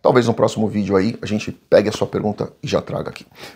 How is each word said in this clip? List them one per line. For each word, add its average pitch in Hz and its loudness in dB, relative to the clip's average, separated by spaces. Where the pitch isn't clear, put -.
talvez 123 4
no 117 2
próximo 110 0
vídeo 98 -2
aí 101 0
a - -10
gente 104 -4
pegue - 2
a 107 -2
sua - -4
pergunta - -4
e - -10
já 95 0
traga - -8
aqui. - -16